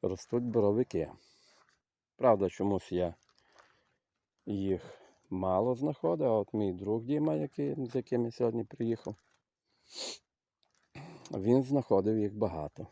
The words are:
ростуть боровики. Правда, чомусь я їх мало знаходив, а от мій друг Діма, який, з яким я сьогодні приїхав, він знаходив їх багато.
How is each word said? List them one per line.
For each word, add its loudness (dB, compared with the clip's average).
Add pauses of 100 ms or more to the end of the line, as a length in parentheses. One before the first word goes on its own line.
ростуть -2
боровики. 2 (1040)
Правда, 4
чомусь 0
я 0 (1300)
їх -4 (280)
мало 0
знаходив, -2
а 4
от -4
мій 0
друг -2
Діма, 0
який, -4
з -10
яким 0
я -6
сьогодні -2
приїхав, -6 (2250)
він 4
знаходив 2
їх 0
багато. -4